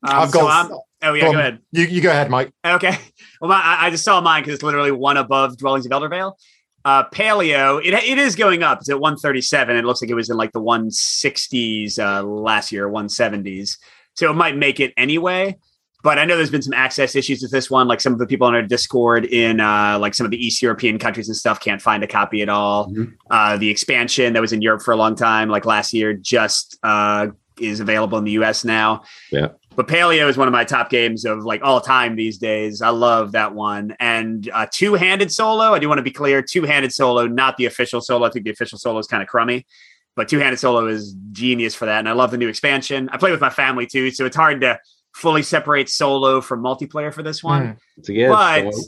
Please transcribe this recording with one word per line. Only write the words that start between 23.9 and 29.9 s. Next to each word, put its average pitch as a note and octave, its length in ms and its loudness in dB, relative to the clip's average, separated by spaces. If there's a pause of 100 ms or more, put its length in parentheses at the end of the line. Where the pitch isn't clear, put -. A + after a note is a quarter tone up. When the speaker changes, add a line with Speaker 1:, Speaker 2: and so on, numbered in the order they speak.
Speaker 1:
that A2+ 60 0
was A2 120 0
in A2 80 -2
Europe A2 220 0
for A#2+ 100 0
a A2+ 40 2
long A2 200 2
time, A2 320 0
like, G#2 160 -2
last G#2+ 300 0
year, A2 180 0
just, G#2+ 680 -2
uh, G#2 460 0 (300)
is G#2+ 220 -6
available G#2+ 380 0
in G#2+ 60 -2
the G#2 80 -2
U A2 120 2
S A2 200 -2
now. A2 400 0 (280)
Speaker 3:
Yeah. C#2+ 160 0 (280)
Speaker 1:
But B2 120 -2
Paleo D#3+ 400 4